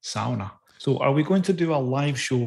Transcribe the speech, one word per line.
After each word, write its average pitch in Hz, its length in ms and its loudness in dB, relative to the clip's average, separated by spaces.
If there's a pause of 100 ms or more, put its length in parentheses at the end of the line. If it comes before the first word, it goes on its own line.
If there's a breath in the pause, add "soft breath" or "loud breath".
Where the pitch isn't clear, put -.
sauna. 107 500 -6 (260 soft breath)
So 135 200 0
are 139 140 2
we 147 100 2
going 190 200 2
to 190 100 0
do 165 220 2
a - 20 2
live 139 420 0
show 123 280 0